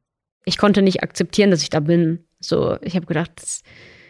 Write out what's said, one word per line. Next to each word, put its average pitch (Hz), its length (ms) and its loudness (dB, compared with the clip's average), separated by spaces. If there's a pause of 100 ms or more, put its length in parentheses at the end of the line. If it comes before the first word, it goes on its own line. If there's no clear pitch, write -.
(440)
Ich - 140 -6
konnte 202 240 4
nicht 190 200 2
akzeptieren, - 480 0
dass 165 120 2
ich - 80 -10
da 156 100 0
bin. 165 440 0 (160)
So, - 420 -2
ich 175 140 -6
habe 175 100 -6
gedacht, 165 300 -4
das, - 260 -12 (480)